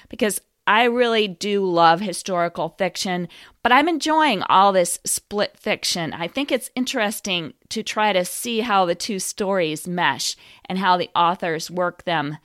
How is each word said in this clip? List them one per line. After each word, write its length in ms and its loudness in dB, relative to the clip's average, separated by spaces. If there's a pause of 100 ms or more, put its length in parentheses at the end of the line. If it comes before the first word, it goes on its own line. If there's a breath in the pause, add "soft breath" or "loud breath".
(100)
because 320 -2 (240)
I 180 4
really 420 2
do 380 -2
love 360 6
historical 760 -4
fiction, 500 -4 (360 loud breath)
but 100 4
I'm 160 6
enjoying 540 2
all 300 6
this 340 2
split 520 -4
fiction. 540 -4
I 160 -6
think 240 -4
it's 220 -2
interesting 800 -4 (160)
to 120 -6
try 300 0
to 140 2
see 340 -6
how 240 2
the 100 0
two 240 -6
stories 680 -4
mesh 480 -2 (300 loud breath)
and 120 -6
how 200 2
the 180 -4
authors 540 0
work 340 -4
them 400 -2